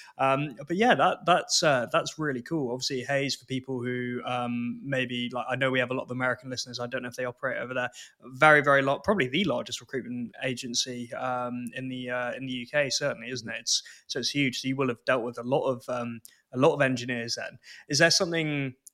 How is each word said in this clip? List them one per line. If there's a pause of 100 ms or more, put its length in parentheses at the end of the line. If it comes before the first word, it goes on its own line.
(180)
Um, (100)
but
yeah,
that,
that's,
uh,
that's
really
cool.
Obviously,
Hays,
for
people
who,
um,
maybe,
like,
I
know
we
have
a
lot
of
American
listeners.
I
don't
know
if
they
operate
over
there. (320)
Very,
very
lot,
probably
the
largest
recruitment (120)
agency,
um, (100)
in
the,
uh,
in
the
U
K,
certainly,
isn't
it?
It's, (240)
so
it's
huge.
So
you
will
have
dealt
with
a
lot
of,
um, (320)
a
lot
of
engineers
then. (300)
Is
there
something (180)